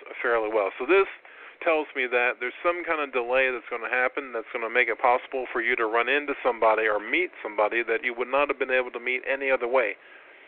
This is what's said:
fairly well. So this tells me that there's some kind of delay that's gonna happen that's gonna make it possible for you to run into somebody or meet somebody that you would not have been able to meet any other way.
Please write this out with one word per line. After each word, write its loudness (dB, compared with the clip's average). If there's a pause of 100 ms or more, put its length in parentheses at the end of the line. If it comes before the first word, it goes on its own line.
(220)
fairly 2
well. 2
So -4
this 6 (580)
tells 2
me 0
that 0
there's -6
some 0
kind -2
of -4
delay 2
that's -6
gonna -6
happen 0
that's -6
gonna -4
make 2
it -2
possible 2
for -2
you 0
to 2
run 2
into 0
somebody 4
or 2
meet -2 (120)
somebody 0
that -2
you -4
would -4
not 2
have -4
been -2
able 0
to -8
meet -4
any -2
other 2
way. 0 (520)